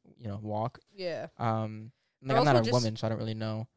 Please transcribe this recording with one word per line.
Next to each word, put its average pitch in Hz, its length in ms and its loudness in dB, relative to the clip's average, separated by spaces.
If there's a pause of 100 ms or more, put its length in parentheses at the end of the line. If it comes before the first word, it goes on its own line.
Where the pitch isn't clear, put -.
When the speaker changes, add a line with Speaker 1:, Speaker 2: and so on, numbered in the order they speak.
(180)
Speaker 1:
you 120 100 -12
know, 101 160 -6
walk. 107 360 -4 (140)
Speaker 2:
Yeah. 175 340 -6 (100)
Speaker 1:
Um, 110 560 -2 (280)
like, 131 100 -4
I'm 139 120 6
Speaker 2:
Girls - 20 4
Speaker 1:
not 139 100 6
Speaker 2:
will 117 60 8
Speaker 1:
a - 40 2
Speaker 2:
just 120 80 2
Speaker 1:
woman, 113 240 2
so 110 100 -2
I - 20 0
don't 110 80 -2
really 113 160 -6
know. 110 440 -6